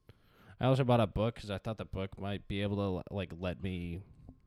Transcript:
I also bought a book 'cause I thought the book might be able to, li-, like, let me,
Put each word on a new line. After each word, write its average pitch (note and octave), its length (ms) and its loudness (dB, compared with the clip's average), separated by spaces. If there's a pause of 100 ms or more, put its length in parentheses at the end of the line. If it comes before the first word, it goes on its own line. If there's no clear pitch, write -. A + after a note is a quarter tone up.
(600)
I B2 60 2
also C3 180 6
bought A#2+ 160 6
a G#2+ 60 6
book G#2+ 300 0
'cause G#2 140 -10
I F#2+ 80 -2
thought A2 200 -6
the F#2 60 -8
book F#2+ 360 -6
might G2 280 -4
be G2+ 140 -2
able G2+ 140 0
to, G2+ 120 2 (100)
li-, - 120 -6
like, F#2+ 280 -4
let F2+ 240 -2
me, F2 400 -4 (440)